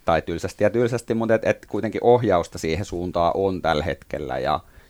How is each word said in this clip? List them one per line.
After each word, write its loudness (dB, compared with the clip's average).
tai 2
tylsästi -4
ja 6
tylsästi, 0
mutta 2
et, 0
et -2
kuitenkin -4
ohjausta 2
siihen -2
suuntaan 0
on 0
tällä 0
hetkellä -6
ja, 0